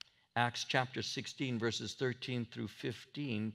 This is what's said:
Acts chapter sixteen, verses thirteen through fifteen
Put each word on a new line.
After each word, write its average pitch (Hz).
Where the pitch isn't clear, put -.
Acts 120
chapter 127
sixteen, 127
verses 110
thirteen 123
through 117
fifteen 113